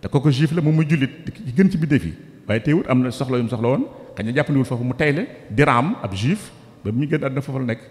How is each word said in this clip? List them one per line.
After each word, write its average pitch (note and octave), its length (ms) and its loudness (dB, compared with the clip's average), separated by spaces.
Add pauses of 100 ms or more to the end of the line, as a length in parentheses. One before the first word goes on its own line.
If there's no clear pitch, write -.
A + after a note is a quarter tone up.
Te F#2 60 -8
kooku C#3+ 220 2
juif C#3+ 220 2
la, E3+ 80 0
moom D3+ 160 2
muy D#3+ 120 4
jullit C3+ 220 2 (220)
ki C3 240 -10
gën F#3+ 140 6
ci - 80 -2
biddeef C#3+ 260 2
yi. D#2 100 -6 (340)
Waaye A2 120 2
teewul D3+ 280 2
am B2+ 140 4
na B2+ 80 0
soxla B2+ 280 -2
yu A#2+ 60 0
mu A2 40 -2
soxla A#2 200 0
woon, F#3+ 180 2 (280)
xëy - 120 -6
na A#2 80 -4
jàppandiwul C#3 320 2
foofu A#2+ 180 -4
mu B2 100 -2
tayle D#3 320 0 (240)
diraam C#3 520 2
ab G2 120 -6
juif C3+ 360 -2 (340)
ba G#2+ 80 -4
mu C3+ 160 0
génn D3 160 -2
àdduna C3 160 -2
foofu C3 200 -6
la C3 40 -2
nekk. A2 160 -4 (100)